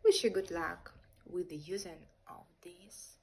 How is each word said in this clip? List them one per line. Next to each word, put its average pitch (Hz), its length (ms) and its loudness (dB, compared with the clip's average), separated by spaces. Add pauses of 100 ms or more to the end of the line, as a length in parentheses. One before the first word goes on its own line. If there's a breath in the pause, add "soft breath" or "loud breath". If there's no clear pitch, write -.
Wish - 180 8
you 233 60 6
good 190 220 -2
luck 170 420 -6 (360)
with 175 200 -4
the 151 80 -10
using 170 500 -8 (220)
of - 160 -18 (160)
these - 600 -20